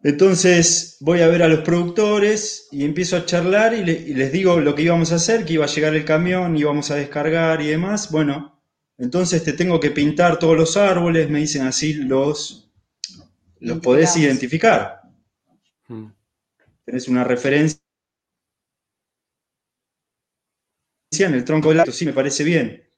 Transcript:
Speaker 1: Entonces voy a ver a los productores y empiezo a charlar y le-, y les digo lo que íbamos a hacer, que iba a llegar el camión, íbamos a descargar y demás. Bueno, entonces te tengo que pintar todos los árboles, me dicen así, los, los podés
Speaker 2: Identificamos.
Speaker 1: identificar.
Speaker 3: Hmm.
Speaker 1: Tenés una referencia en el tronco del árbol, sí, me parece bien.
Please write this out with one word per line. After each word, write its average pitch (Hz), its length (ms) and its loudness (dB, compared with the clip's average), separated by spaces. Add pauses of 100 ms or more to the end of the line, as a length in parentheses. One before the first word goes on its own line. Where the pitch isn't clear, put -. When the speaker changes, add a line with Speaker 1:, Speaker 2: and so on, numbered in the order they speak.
Speaker 1:
Entonces 175 960 2
voy 170 200 2
a 165 60 6
ver 170 160 4
a 165 60 6
los 156 120 4
productores 208 1080 0
y 143 140 -6
empiezo 170 320 -2
a 165 80 -2
charlar 190 500 2
y 220 100 -4
le-, 165 80 0
y 160 220 -6
les 131 160 0
digo 175 300 2
lo 143 140 2
que 147 80 -2
íbamos 165 280 2
a 170 60 0
hacer, 220 280 0
que 160 100 -6
iba 151 100 0
a 143 40 -4
llegar 156 280 0
el 151 80 -2
camión, 175 520 0
íbamos 147 360 -2
a 143 40 -2
descargar 156 640 -2
y 151 80 -4
demás. 180 440 -4
Bueno, 151 500 -4 (360)
entonces 165 440 -2
te 156 100 -4
tengo 170 280 0
que 147 100 0
pintar 151 480 0
todos 165 180 4
los 160 200 0
árboles, 175 520 2
me 147 120 -2
dicen 147 260 -4
así, 151 280 -4
los, 139 760 -4 (880)
los 117 220 -8
podés 156 360 2
Speaker 2:
Identificamos. - 20 0
Speaker 1:
identificar. 143 800 0 (880)
Speaker 3:
Hmm. 110 180 -14 (760)
Speaker 1:
Tenés 123 240 -10
una 123 160 0
referencia 143 560 0 (3500)
en 175 160 2
el 123 100 -2
tronco 156 260 0
del 160 100 4
árbol, - 140 0
sí, - 120 -6
me 139 60 -4
parece 139 320 -2
bien. 123 400 -2 (140)